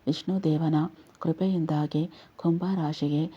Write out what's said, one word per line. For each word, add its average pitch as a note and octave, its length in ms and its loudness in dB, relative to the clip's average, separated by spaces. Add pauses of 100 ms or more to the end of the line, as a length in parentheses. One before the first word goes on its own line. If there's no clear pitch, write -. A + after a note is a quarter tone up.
ವಿಷ್ಣುದೇವನ E3 720 0 (420)
ಕೃಪೆಯಿಂದಾಗಿ D#3+ 800 0 (340)
ಕುಂಭರಾಶಿಗೆ E3 840 0 (140)